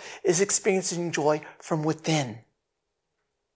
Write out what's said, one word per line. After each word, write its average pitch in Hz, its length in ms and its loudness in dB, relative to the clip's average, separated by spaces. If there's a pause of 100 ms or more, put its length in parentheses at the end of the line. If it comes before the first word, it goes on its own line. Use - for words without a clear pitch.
(220)
is 175 180 4
experiencing 185 720 0
joy 151 340 0 (140)
from 156 220 -2
within. 151 640 -2 (1120)